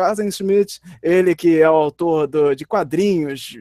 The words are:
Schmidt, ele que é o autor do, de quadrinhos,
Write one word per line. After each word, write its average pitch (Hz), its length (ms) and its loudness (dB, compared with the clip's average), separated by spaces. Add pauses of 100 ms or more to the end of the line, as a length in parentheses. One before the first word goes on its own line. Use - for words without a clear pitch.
(300)
Schmidt, 196 500 -2 (220)
ele 180 320 2
que 165 240 2
é 156 100 6
o 160 60 4
autor 156 540 0
do, 147 260 0
de 151 100 -14
quadrinhos, 156 960 -4